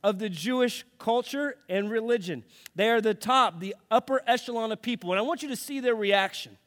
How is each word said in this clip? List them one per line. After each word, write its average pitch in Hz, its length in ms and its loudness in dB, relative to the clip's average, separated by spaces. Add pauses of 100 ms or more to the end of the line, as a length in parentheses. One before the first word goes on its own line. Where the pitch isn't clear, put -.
of 202 160 2
the 220 80 -4
Jewish 226 560 -2 (160)
culture 247 560 -2 (140)
and 196 200 -2
religion. 220 540 -2 (320)
They 202 140 2
are 233 100 4
the 214 140 2
top, 214 480 2
the 190 140 -8 (140)
upper 262 380 2
echelon 240 460 -2
of - 80 -6
people, 226 300 -4
and 185 80 2
I - 20 2
want 302 220 -2
you 302 40 -8
to 262 80 -4
see 277 240 -8
their 247 160 2
reaction. 196 720 0